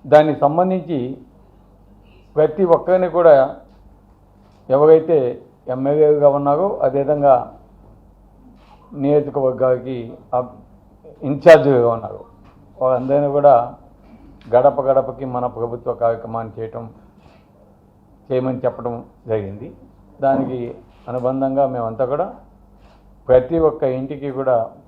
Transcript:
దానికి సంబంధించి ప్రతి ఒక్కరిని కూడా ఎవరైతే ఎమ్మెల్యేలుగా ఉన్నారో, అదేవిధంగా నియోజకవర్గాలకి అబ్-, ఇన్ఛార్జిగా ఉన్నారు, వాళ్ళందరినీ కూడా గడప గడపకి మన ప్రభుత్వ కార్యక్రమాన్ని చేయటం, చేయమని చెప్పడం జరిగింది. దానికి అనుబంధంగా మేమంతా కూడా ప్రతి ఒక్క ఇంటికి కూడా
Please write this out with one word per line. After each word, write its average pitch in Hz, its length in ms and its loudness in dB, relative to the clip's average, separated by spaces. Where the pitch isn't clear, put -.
దానికి 151 320 4
సంబంధించి 165 540 -2
ప్రతి 156 300 0
ఒక్కరిని 180 420 0
కూడా 165 180 6
ఎవరైతే 160 420 4
ఎమ్మెల్యేలుగా 147 640 2
ఉన్నారో, 143 280 0
అదేవిధంగా 139 480 2
నియోజకవర్గాలకి 131 960 0
అబ్-, 123 180 -10
ఇన్ఛార్జిగా 135 680 6
ఉన్నారు, 101 240 -12
వాళ్ళందరినీ 131 560 0
కూడా 143 180 6
గడప 139 220 4
గడపకి 131 360 -2
మన 123 80 -4
ప్రభుత్వ 117 360 -8
కార్యక్రమాన్ని 117 560 -6
చేయటం, 113 260 -12
చేయమని 127 380 -4
చెప్పడం 120 280 -6
జరిగింది. 104 380 -8
దానికి 131 360 -2
అనుబంధంగా 131 540 -2
మేమంతా 117 380 -4
కూడా 160 160 -4
ప్రతి 127 300 2
ఒక్క 151 140 -6
ఇంటికి 135 400 -10
కూడా 131 180 -2